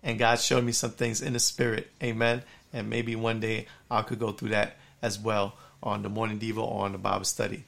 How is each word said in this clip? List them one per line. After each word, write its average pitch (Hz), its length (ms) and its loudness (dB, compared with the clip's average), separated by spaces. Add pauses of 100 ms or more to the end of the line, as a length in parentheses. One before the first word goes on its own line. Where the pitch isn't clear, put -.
And 117 160 0
God 117 220 6
showed 127 240 4
me 120 80 2
some 117 180 0
things 113 320 -2
in 131 120 -2
the 120 60 0
spirit. 117 520 0 (100)
Amen. 117 400 2 (320)
And 107 160 -4
maybe 117 260 -2
one 113 240 0
day 110 280 -2 (240)
I 120 100 4
could 120 160 -4
go 110 140 -2
through 107 180 -6
that 107 280 2 (260)
as 104 160 -2
well 104 360 0 (280)
on 104 180 -2
the 101 80 -4
Morning 107 300 -2
Devo 110 240 -2
or 101 220 -2
on 98 80 -2
the 95 40 -8
Bible 98 280 0
study. - 420 -2